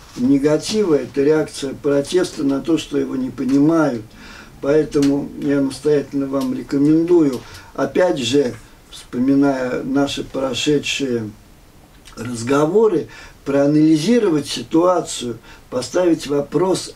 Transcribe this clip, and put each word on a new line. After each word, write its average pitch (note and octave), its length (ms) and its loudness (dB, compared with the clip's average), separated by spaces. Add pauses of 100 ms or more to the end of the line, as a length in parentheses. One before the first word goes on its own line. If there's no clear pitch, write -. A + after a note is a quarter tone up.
(160)
негатива — D3+ 880 2
это B2 200 -4
реакция D3 520 0
протеста C#3+ 720 -2
на C#3 160 0
то, D#3 180 0
что C#3+ 200 -4
его C3 180 -4
не C3 140 -4
понимают. C#3 720 2 (580)
Поэтому C#3 680 2 (120)
я C#3+ 200 0
настоятельно C#3 680 -2
вам C3 280 -2
рекомендую, D3 840 2 (340)
опять F3 440 0
же, B2 360 0 (360)
вспоминая C3 920 0
наши C#3 400 -2
прошедшие C3 1080 -2 (840)
разговоры, C#3+ 920 0 (360)
проанализировать D3+ 1000 2
ситуацию, D#3+ 920 -2 (300)
поставить E3 600 -2
вопрос: D3+ 680 -2